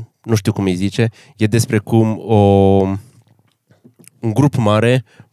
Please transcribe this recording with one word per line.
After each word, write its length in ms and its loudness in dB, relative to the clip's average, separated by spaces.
nu 120 -2
știu 180 -2
cum 100 -4
îi 120 0
zice, 340 -2
e 80 -2
despre 320 0
cum 480 0
o, 120 0
un 140 -4
grup 220 0
mare 480 0